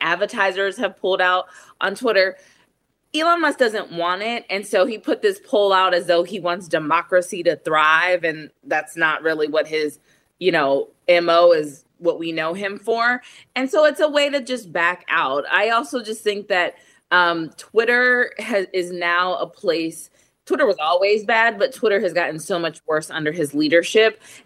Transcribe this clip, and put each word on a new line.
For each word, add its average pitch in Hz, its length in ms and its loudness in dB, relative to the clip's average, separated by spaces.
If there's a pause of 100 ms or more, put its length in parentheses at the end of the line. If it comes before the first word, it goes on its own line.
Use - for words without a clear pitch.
advertisers 196 720 -2
have 208 220 -4
pulled 185 240 0
out 180 240 2 (340)
on 196 140 -2
Twitter. 190 420 0 (760)
Elon 339 260 2
Musk 294 180 0
doesn't 220 340 0
want 170 280 -2
it, 226 300 -6
and 196 160 -6
so 190 180 2
he 214 140 -2
put 233 240 -4
this 196 240 0
poll 202 260 2
out 185 220 4
as 165 120 -2
though 170 160 2
he 185 160 -8
wants 175 300 -6
democracy 170 720 0
to 165 140 0
thrive, 160 680 2
and 156 260 -6 (140)
that's 156 320 -4
not 160 260 0
really 156 260 0
what 147 180 0
his, 151 320 -4 (400)
you 175 140 0
know, 139 360 0 (200)
M 170 220 4
O 175 220 8
is, 151 320 -2 (140)
what 165 200 -2
we 165 140 -8
know 160 200 -4
him 202 260 -8
for. 233 440 -2 (320)
And 262 160 -4
so 311 140 4
it's 294 160 2
a 311 80 2
way 285 200 0
to 277 140 -2
just 226 300 -8
back 175 360 -2
out. 143 420 0
I 202 200 2
also 233 320 -2
just 220 200 -10
think 208 260 -4
that, 180 260 0 (360)
um, 170 460 2
Twitter 247 840 0
has, 214 340 -4
is 180 180 -4
now 175 460 -2
a - 100 -6
place, 165 640 -4 (340)
Twitter 269 220 0
was 196 140 2
always 196 440 2
bad, 226 340 2
but 202 140 0
Twitter 202 280 0
has 185 120 -2
gotten 160 280 -4
so 180 180 -4
much 165 280 -6
worse 156 240 -4
under 151 200 -4
his 156 240 -4
leadership. 170 680 2 (260)